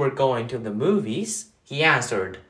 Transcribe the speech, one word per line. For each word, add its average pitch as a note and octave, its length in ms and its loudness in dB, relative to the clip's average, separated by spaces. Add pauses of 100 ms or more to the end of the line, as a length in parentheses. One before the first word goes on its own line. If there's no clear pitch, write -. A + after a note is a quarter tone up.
were C3+ 240 2
going A#2+ 240 2
to B2+ 100 -4
the G#2+ 280 -4
movies?" F#3+ 600 0 (180)
he C#3+ 180 -4
answered, A2+ 560 0 (120)